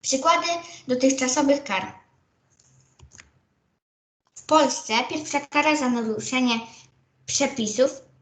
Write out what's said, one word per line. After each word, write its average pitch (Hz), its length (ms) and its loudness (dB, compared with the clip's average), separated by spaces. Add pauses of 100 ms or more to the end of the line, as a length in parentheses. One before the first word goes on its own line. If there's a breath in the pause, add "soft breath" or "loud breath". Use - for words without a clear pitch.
Przykłady 339 440 0 (420 loud breath)
dotychczasowych 269 760 2
kar. 190 280 -4 (2500)
W - 80 -20
Polsce 294 460 2 (180)
pierwsza 302 300 -4
kara 294 360 0
za 262 140 0
naruszenie 233 640 0 (720 loud breath)
przepisów 262 640 0 (320)